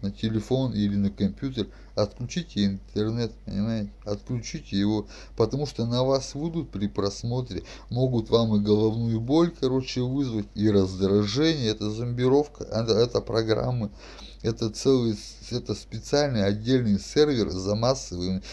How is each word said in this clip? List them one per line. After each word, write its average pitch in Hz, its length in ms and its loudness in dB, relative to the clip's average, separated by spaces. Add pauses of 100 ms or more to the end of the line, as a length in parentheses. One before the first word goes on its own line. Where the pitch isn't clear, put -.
на 101 80 -4
телефон 113 640 0
или 104 240 0
на 101 140 2
компьютер, 123 580 -2 (280)
отключите 107 680 -2
интернет, 107 680 -4 (120)
понимаете, 104 460 -4 (140)
отключите 104 720 -6
его, 104 300 0 (280)
потому 123 300 0
что 117 200 -4
на 120 180 0
вас 135 300 0
выйдут 165 380 -6
при 101 160 -2
просмотре, 110 760 -4 (260)
могут 123 400 0
вам 113 260 4
и 104 40 6
головную 110 600 2
боль, 156 400 4
короче, 131 420 0
вызвать, 123 540 -2
и 107 140 4
раздражение, 104 1040 4
это 107 180 -4
зомбировка, 123 720 0
это, 113 300 0
это 117 260 4
программы. 113 720 0 (540)
Это 113 240 -2
целый, 120 440 2
с-, - 380 -12
это 123 220 -6
специальный 123 720 0
отдельный 107 540 2
сервер 139 500 2
за 92 240 -2
массовым, 98 800 -2